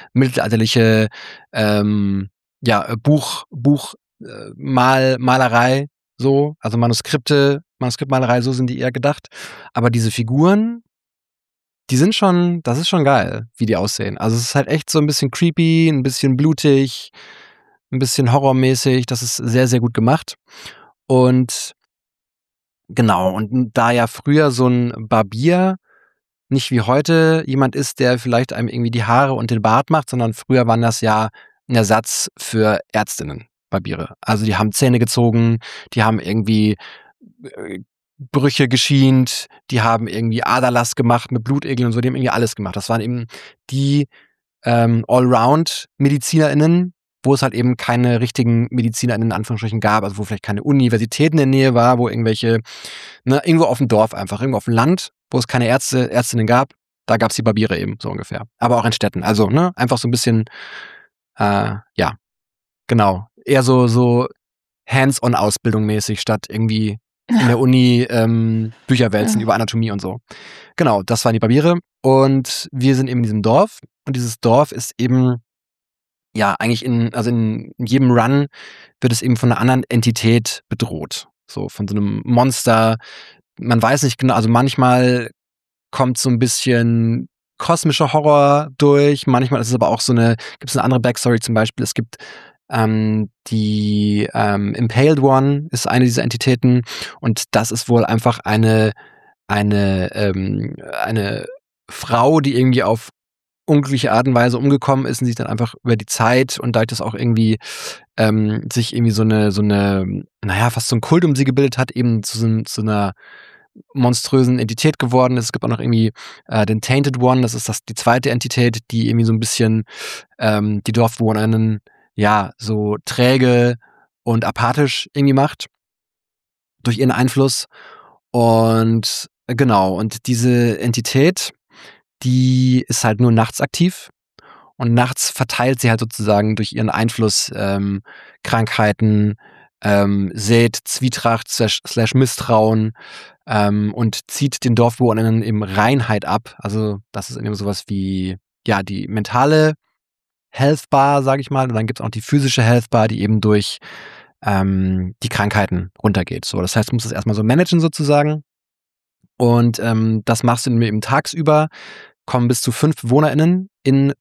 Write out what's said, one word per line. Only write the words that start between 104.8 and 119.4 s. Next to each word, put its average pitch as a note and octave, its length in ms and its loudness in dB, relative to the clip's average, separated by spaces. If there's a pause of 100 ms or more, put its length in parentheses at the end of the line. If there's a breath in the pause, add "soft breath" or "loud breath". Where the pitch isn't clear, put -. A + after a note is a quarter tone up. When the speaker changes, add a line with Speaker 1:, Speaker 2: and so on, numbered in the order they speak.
Speaker 1:
ist B2 160 -6
und C3 60 -2
sich A#2 80 -2
dann A#2+ 120 -6
einfach A2 260 -4 (100)
über A#2 120 0
die G#2 100 -4
Zeit B2+ 540 0
und A#2+ 160 -2
dadurch, A2+ 120 0
dass A#2 140 -6
auch A2+ 140 -6
irgendwie, A2+ 420 2 (600 loud breath)
ähm, G#2+ 540 0
sich A#2+ 240 -2
irgendwie A#2 160 2
so G#2+ 120 0
eine, G#2+ 280 2
so G2+ 100 -2
eine, G2 640 0 (200)
naja, G#2 260 0
fast - 180 -4
so B2+ 80 -2
ein A2 60 0
Kult F3 240 2
um D3 100 2
sie C3+ 100 2
gebildet C3+ 320 0
hat, B2+ 140 -2
eben A#2+ 320 0
zu - 140 -10
so A2+ 100 0
n-, A2 180 0
zu - 160 -8
einer G#2 320 -2 (800 loud breath)
monströsen B2+ 680 2
Entität A#2 400 -2
geworden B2+ 380 2
ist. A#2 80 -2
Es - 60 -8
gibt - 140 -6
auch - 40 -2
noch A2+ 100 -4
irgendwie, A2+ 320 2 (340 loud breath)
äh, A2 200 0
den G#2+ 160 0
Tainted C3 400 0
One, B2+ 200 4
das A#2 140 0
ist A2 120 -8
das, - 180 -6
die A2+ 100 -12
zweite B2+ 340 0
Entität, A#2+ 500 -2 (120)
die A2+ 180 0
irgendwie A2+ 160 2
so A2+ 80 2
ein A2 60 0
bisschen, A2 440 0 (560 loud breath)